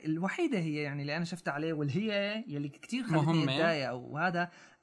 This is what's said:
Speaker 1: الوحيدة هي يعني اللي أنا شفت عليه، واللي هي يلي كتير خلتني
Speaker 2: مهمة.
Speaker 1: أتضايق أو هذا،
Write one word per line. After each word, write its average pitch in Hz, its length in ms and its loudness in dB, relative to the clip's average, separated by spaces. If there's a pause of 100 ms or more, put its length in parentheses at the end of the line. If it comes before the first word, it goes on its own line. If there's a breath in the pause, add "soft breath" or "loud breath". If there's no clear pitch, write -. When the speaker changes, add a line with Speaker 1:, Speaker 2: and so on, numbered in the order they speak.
Speaker 1:
الوحيدة 190 540 0
هي 160 160 -2
يعني 147 260 -4
اللي 143 160 -2
أنا 170 80 0
شفت 170 240 -8
عليه، 156 240 -2
واللي 147 220 0
هي 208 520 0
يلي 147 220 -4
كتير 240 340 -6
خلتني 175 140 2
Speaker 2:
مهمة. 151 380 4
Speaker 1:
أتضايق 156 320 2
أو 123 300 -6
هذا، 175 340 0 (320 loud breath)